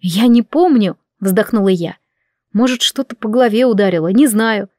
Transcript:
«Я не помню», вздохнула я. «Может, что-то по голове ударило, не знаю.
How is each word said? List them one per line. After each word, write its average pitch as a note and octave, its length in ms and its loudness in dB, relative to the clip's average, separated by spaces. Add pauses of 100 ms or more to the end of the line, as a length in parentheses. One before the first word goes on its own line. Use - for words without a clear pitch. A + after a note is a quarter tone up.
«Я F#3 260 -2
не A#3 160 4
помню», B3 560 0 (220)
вздохнула G3 480 0
я. F3 280 -4 (560)
«Может, B3 300 0
что-то - 320 -6
по - 140 -10
голове A#3 360 2
ударило, F#3+ 440 0
не A#3+ 180 2
знаю. G#3+ 420 -2 (100)